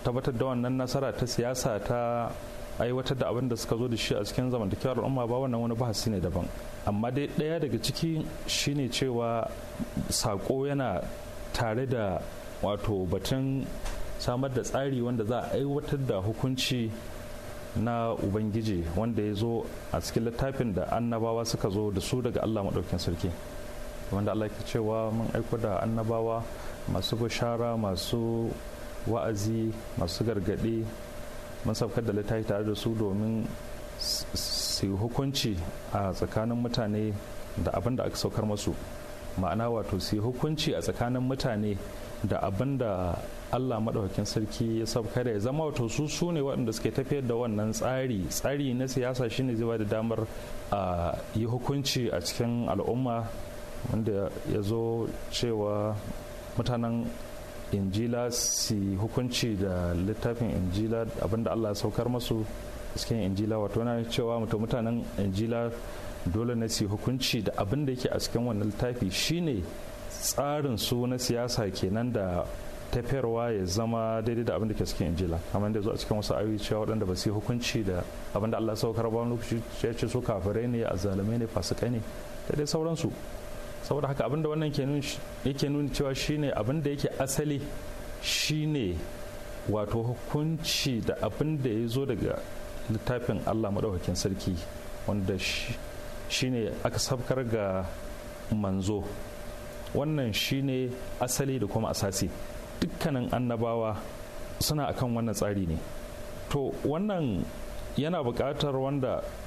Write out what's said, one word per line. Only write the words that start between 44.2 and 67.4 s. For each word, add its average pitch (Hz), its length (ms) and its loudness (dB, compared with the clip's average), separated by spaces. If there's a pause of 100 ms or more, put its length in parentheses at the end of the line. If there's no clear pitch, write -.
Sarki 110 540 0
ya 113 60 0
saukar, 120 420 0
ya 110 120 2
zama 135 260 0
wato 123 240 0
su, 147 180 0
su 170 240 0
ne 165 100 2
waɗanda 127 320 0
suke 113 180 0
tafiyar 139 360 0
da 117 80 2
wannan 110 360 2
tsari. 123 580 0
Tsari 139 440 0
na 127 140 0
siyasa 131 420 0
shine 127 260 2
zai 113 100 2
ba 113 120 2
da 107 80 2
damar 110 400 2 (460)
a 90 440 2 (200)
yi 110 100 4
hukunci 127 640 0
a 117 80 0
cikin 117 480 0
al'umma, 117 560 2 (680)
wanda 101 400 2 (200)
ya 107 100 2
zo 113 460 0 (240)
cewa 104 640 2 (600)
mutanen 117 480 2 (680)
Injila 117 600 2
su 120 440 2
yi 98 200 2
hukunci 120 640 0
da 90 340 2
littafin 107 560 0
Injila, 107 560 0 (160)
abin 113 220 2
da 104 80 2
Allah 110 180 2
ya 101 60 0
saukar 113 340 0
masu 117 340 0 (520)
cikin 117 340 0
Injila. 107 300 2
Wato 104 200 0
yana 117 300 2
cewa 117 300 2
mutum, 110 260 0
mutanen 117 380 0 (160)
Injila 113 520 2 (540)
dole 117 300 2
ne 113 140 2
su - 160 0
yi 98 40 0
hukunci 123 540 0